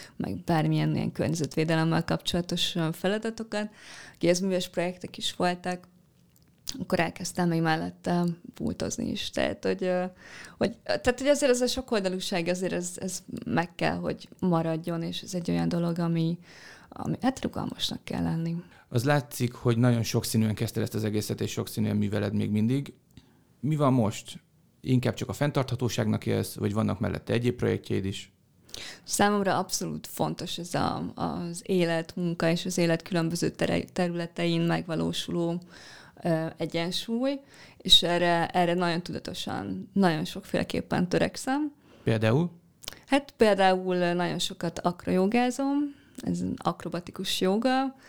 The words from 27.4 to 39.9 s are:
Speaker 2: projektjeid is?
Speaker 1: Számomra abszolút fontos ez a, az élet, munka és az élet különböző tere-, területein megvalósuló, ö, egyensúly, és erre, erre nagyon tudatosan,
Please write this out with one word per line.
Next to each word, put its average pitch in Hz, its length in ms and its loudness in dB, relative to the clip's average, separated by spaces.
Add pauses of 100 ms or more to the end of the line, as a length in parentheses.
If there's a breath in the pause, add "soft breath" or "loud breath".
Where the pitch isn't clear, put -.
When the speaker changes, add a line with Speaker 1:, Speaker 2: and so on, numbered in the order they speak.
Speaker 2:
projektjeid 101 500 -2
is? - 260 -6 (720 loud breath)
Speaker 1:
Számomra 202 540 2
abszolút 165 500 -4
fontos 160 500 -4
ez 175 160 -10
a, - 420 -2
az 170 500 -6
élet, 170 500 0
munka 170 340 0
és 175 160 0
az 185 120 -2
élet 170 240 4
különböző 170 480 0
tere-, 170 440 0
területein 170 680 -2
megvalósuló, 170 1000 -2 (640 loud breath)
ö, 160 220 2 (120)
egyensúly, 226 800 -2 (380 loud breath)
és - 260 6
erre, 170 440 4
erre 175 260 2
nagyon 175 300 0
tudatosan, - 880 -6